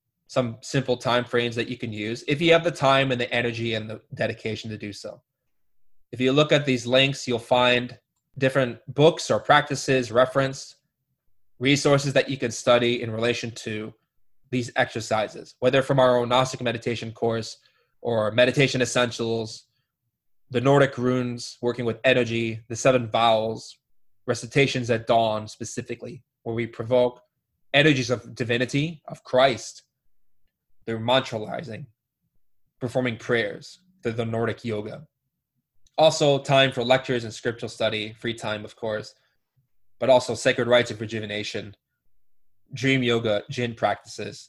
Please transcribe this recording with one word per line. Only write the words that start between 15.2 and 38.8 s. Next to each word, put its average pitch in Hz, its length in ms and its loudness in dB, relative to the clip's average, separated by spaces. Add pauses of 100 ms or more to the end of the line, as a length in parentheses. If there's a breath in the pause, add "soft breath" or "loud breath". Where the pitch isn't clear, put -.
whether 127 200 4
from 135 200 2
our 127 180 6
own 120 100 -2
Gnostic 127 320 2
meditation 117 520 -4
course 113 460 -4 (420)
or 107 320 -2
meditation 127 500 4
essentials, 113 840 -2 (840)
the 123 100 -2
Nordic 135 380 4
runes, 123 640 -4
working 120 220 -2
with 113 180 -4
energy, 117 640 2
the 113 60 -10
seven 123 340 2
vowels, 113 720 0 (480)
recitations 123 640 0
at 113 160 -2
dawn 110 400 2
specifically, 117 800 -12 (180)
where 117 140 -8
we 117 100 -4
provoke 123 540 0 (540)
energies 139 360 4
of 120 240 -6
divinity, 127 720 -2
of - 160 -18
Christ, 127 600 0 (1040)
through 113 140 -6
mantralizing, 120 880 -2 (960)
performing 123 380 -2
prayers, - 600 -4 (240)
through 117 120 -4
the 117 100 -2
Nordic 113 400 -4
yoga. 107 420 -8 (880)
Also 151 440 4
time 135 320 4
for 127 100 -4
lectures 127 400 0
and 110 100 -10
scriptural 117 360 -6
study, 110 500 -4
free 117 160 -6
time, 107 300 -6
of 107 100 -16
course, 110 400 -8 (840)